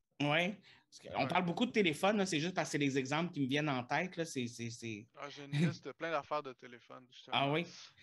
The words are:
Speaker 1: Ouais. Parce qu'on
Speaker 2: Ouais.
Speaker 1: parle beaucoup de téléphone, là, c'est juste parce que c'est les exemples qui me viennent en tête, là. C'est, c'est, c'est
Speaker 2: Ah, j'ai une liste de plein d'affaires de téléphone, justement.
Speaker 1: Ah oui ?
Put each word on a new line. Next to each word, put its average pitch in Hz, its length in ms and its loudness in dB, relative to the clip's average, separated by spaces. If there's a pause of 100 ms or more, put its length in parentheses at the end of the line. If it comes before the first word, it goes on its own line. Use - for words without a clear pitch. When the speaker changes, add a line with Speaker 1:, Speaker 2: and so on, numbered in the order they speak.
(200)
Speaker 1:
Ouais. 165 400 2 (300)
Parce - 80 -20 (160)
qu'on 110 80 2
Speaker 2:
Ouais. 135 60 0
Speaker 1:
parle 185 160 2
beaucoup 170 220 2
de 247 60 -6
téléphone, 196 460 4
là, 190 80 4
c'est 165 140 0
juste 180 140 -2
parce 156 140 0
que - 40 -4
c'est 151 60 0
les 143 200 4
exemples 151 340 0
qui 147 80 -4
me 135 60 4
viennent 147 220 2
en 127 160 0
tête, 160 320 -2
là. 165 80 -2
C'est, 127 220 -2
c'est, 117 240 -8
c'est 113 360 -8 (100)
Speaker 2:
Ah, 143 140 -10
j'ai 143 140 -12
une 139 80 -8
liste 151 320 2
de 135 80 -8
plein - 180 -6
d'affaires 151 320 -2
de 135 100 -10
téléphone, 127 580 -16
justement. - 260 -8
Speaker 1:
Ah 139 140 4
oui ? 170 160 0 (360)